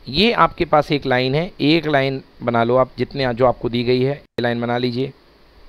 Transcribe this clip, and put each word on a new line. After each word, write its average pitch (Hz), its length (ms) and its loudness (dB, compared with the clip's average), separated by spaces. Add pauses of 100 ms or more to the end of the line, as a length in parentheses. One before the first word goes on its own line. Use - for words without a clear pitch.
ये 185 220 2
आपके 165 340 2
पास 151 260 2
एक 143 140 -2
लाइन 127 300 0
है, 165 160 -4 (100)
एक 151 260 2
लाइन 135 340 -2 (220)
बना 117 200 0
लो 117 120 2
आप, 127 220 2
जितने 127 360 -4
जो 120 120 2
आपको 123 240 0
दी 120 140 -2
गई 127 180 0
है, 135 120 0
ये - 280 -10
लाइन 120 200 -2
बना 120 160 -2
लीजिए, 123 360 -4 (560)